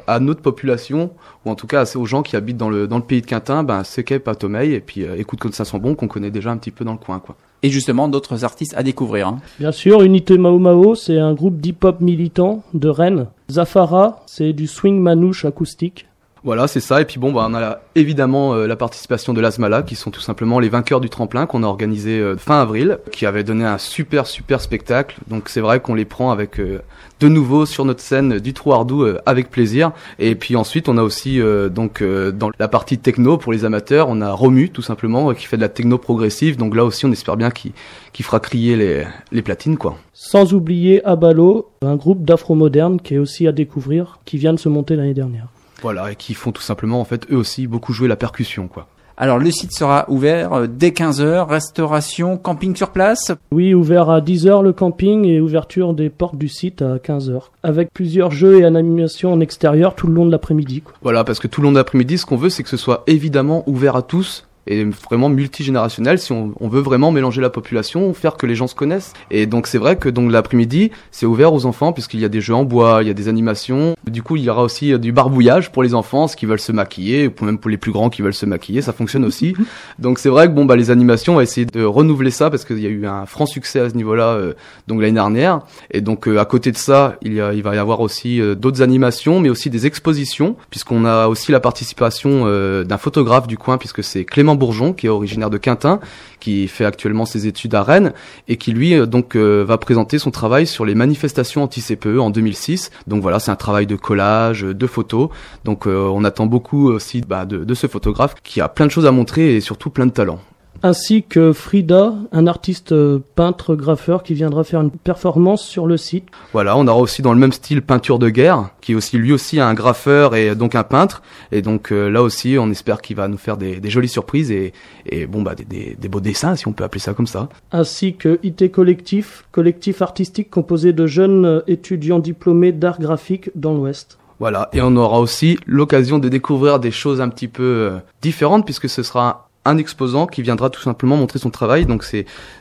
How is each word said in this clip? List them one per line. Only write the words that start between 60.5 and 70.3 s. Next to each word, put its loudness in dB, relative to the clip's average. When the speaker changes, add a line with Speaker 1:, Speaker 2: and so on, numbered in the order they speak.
Speaker 3:
quoi. -20
Speaker 1:
Voilà, 2
parce -2
que -6
tout -4
le 4
long 6
de 6
l'après-midi, 2
ce -4
qu'on -2
veut, 0
c'est -8
que -10
ce -4
soit -2
évidemment 2
ouvert 2
à 0
tous. -6
Et -2
vraiment -2
multigénérationnel, 0
si -6
on, -6
on -6
veut 0
vraiment 2
mélanger 0
la 2
population, -4
faire -4
que -4
les 0
gens -4
se -8
connaissent. -4
Et 0
donc -2
c'est -4
vrai 2
que -2
donc 0